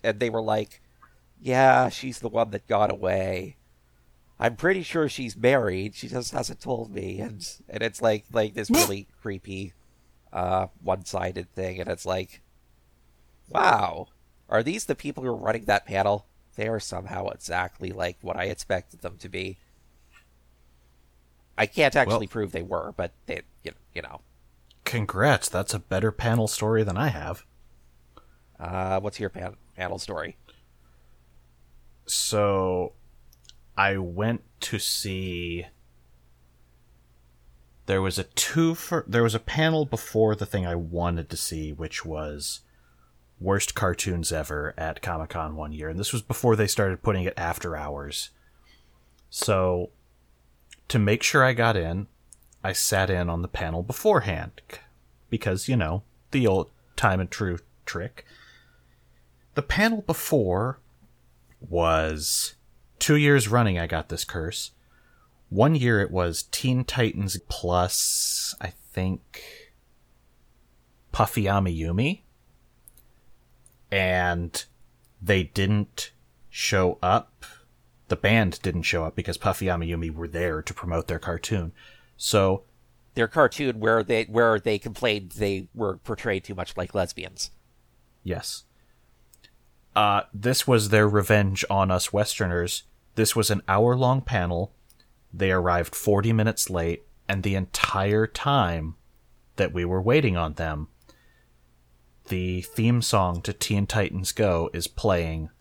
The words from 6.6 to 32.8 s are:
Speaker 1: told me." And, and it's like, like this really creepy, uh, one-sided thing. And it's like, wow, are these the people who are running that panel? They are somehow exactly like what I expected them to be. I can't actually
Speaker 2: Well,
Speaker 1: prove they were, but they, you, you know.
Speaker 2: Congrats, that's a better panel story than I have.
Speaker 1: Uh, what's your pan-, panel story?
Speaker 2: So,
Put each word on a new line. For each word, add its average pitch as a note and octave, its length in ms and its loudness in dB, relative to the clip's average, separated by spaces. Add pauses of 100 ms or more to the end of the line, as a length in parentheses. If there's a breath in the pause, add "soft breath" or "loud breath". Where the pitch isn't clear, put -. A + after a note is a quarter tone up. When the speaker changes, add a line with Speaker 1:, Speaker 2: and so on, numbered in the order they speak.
Speaker 1:
told A2+ 320 -6
me." F#2+ 280 -8
And, A2 260 -10 (220)
and G#2+ 140 -8
it's A2+ 180 -4
like, G#2+ 320 2
like G#2+ 220 0
this G#2+ 160 -4
really D3+ 360 2 (140)
creepy, G2 540 -10 (580)
uh, F#2 360 0 (140)
one-sided F#2 720 -4
thing. F#2 240 -6
And F2+ 120 -6
it's F2+ 160 -8
like, F#2 340 -4 (1080)
wow, F#2+ 580 2 (400)
are A2 140 2
these F3 240 -4
the D3 80 -2
people C#3 280 -10
who B2+ 60 -4
are A#2+ 80 -4
running A2 300 -4
that G2+ 200 2
panel? G2+ 400 0 (300)
They G#2+ 120 -4
are A2+ 120 -4
somehow F#2 500 -8
exactly F2+ 600 -6
like F2+ 320 -4
what F2 160 -6
I F2+ 60 -2
expected - 580 -6
them F#2 160 -12
to - 100 -16
be. F#2+ 300 -8 (2000)
I G#2+ 80 2
can't C#3+ 300 2
actually A2+ 300 2
Speaker 2:
Well, - 20 -10
Speaker 1:
prove G#2+ 240 -6
they E2+ 100 -6
were, F2+ 340 -6
but F2 160 -6 (140)
they, - 160 -8 (200)
you, - 100 -12 (200)
you E2 100 -10
know. - 180 -16 (640)
Speaker 2:
Congrats, A2+ 640 0
that's F#2+ 260 -4
a G#2 60 -4
better F#2+ 320 -2
panel A#2 340 0
story A2 380 0
than F#2 140 -4
I D3 100 0
have. D2+ 360 -8 (1160 soft breath)
Speaker 1:
Uh, F#2 400 -4
what's G#2 180 -8
your G2+ 120 -6
pan-, F#2 260 -12 (200)
panel F#2 220 -6
story? E2+ 380 -8 (1700 soft breath)
Speaker 2:
So, F#2+ 840 0 (840)